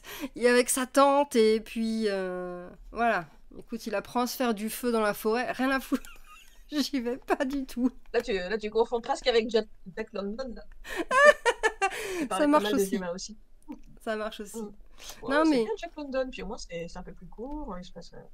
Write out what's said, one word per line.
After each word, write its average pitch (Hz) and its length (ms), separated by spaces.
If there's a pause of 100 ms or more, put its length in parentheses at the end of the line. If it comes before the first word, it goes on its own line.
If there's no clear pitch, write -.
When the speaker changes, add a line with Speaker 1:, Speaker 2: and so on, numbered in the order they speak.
(360)
Speaker 1:
il 226 80
est 240 40
avec 247 220
sa 262 160
tante 277 500
et 220 240
puis, 220 480
euh, 180 600 (240)
voilà. 214 340 (320)
Écoute, - 280
il 214 80
apprend - 280
à 247 40
se 240 100
faire 240 180
du 214 160
feu 240 220
dans 226 80
la 208 140
forêt. 226 380
Rien 262 180
à 262 100
foutre. - 280 (340)
<laughs> - 280
J'y 285 300
vais 233 180
pas - 260
du 269 220
tout. 240 240 (220)
Speaker 2:
Là, 233 100
tu, 233 100
là, 220 260
tu 208 120
confonds 233 300
presque 262 260
avec 233 240
Jack, 226 160 (300)
Jack 220 160
London, 220 420
là. - 80 (220)
Speaker 1:
<laughs> - 200 (1120)
Speaker 2:
Tu - 20
Speaker 1:
Ça 277 60
Speaker 2:
parlais 190 200
pas - 20
Speaker 1:
marche 285 120
Speaker 2:
mal 208 160
de 202 60
Speaker 1:
aussi. 190 80
Speaker 2:
Dumas 185 220
aussi. 190 240 (640)
Speaker 1:
Ça 220 160
marche 214 240
aussi. 208 180
Speaker 2:
Mm. 214 140 (500)
Ouais, 254 120
Speaker 1:
Non, 311 100
Speaker 2:
c'est 320 60
Speaker 1:
mais 240 140
Speaker 2:
bien 427 120
Jack - 200
London, 262 340
puis 190 120
au 180 40
moins, 220 120
c'est, 170 300
c'est 180 100
un 180 40
peu 175 100
plus 175 140
court, 262 520
il 180 60
se - 80
passe, - 220
euh, 170 40 (160)